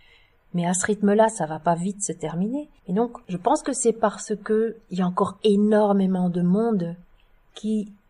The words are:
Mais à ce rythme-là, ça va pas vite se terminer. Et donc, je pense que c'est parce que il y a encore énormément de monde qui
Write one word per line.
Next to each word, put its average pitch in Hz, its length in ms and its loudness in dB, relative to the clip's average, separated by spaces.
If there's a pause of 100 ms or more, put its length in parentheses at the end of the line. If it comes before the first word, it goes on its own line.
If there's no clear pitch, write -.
(560)
Mais 175 100 0
à 180 80 0
ce - 140 -4
rythme-là, 208 420 4
ça 180 160 -6
va 156 140 -6
pas 170 160 2
vite 185 260 -6
se 160 120 -6
terminer. 202 540 -6 (200)
Et 180 60 -6
donc, 233 180 0 (160)
je 180 100 -6
pense 262 240 0
que 277 120 -6
c'est 226 200 0
parce 214 400 -4 (100)
que 220 340 -2 (120)
il 180 80 -8
y 190 60 0
a 180 40 0
encore 190 360 -2
énormément 202 880 4
de 175 120 -2
monde 180 540 0 (580)
qui 214 400 -6 (160)